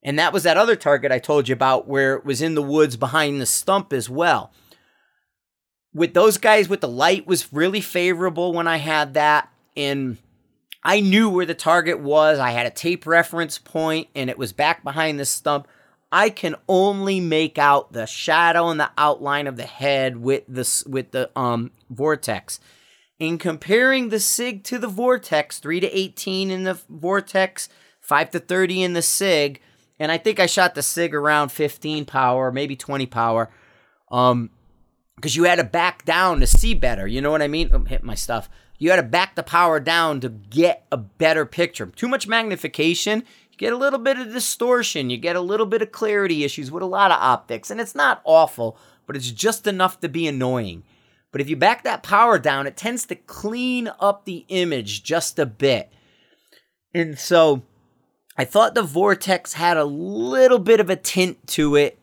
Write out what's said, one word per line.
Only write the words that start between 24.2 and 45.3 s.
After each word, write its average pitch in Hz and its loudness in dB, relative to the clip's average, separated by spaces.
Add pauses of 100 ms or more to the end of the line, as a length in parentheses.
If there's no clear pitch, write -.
to 247 -8
the 233 -6
Vortex, 208 -2
three 160 -6
to 185 -2
eighteen 190 -6
in 185 -6
the 185 -6
Vortex, 185 -4 (300)
five 151 0
to 175 -4
thirty 180 -2
in 180 -2
the 170 -2
SIG, 151 0 (380)
and 156 -2
I 165 -2
think 208 -2
I 180 4
shot 180 2
the - -8
SIG 170 -2
around 147 2
fifteen 151 -4
power, 131 0
maybe 139 -6
twenty 135 -6
power, 117 -2 (580)
um, 123 2 (720)
'cause 131 -4
you 165 2
had 175 4
to 160 2
back 170 -2
down 175 0
to - 4
see - 8
better, 113 0
you 117 -4
know 143 0
what 151 2
I 147 -2
mean? 151 -2
I'm - 4
hitting 123 -4
my 110 -6
stuff. - -6 (300)
You 156 0
had 185 6
to 175 2
back 170 -2
the 170 -6
power 170 2
down 156 0
to 123 -8
get 110 0
a 143 -4
better 156 0
picture. 165 -4
Too 151 -8
much 262 -4
magnification, 202 -2 (320)
you - -20
get 190 -2
a 240 -4
little 269 0
bit 262 0
of 233 -10
distortion, 233 -2
you 123 -4
get 170 -4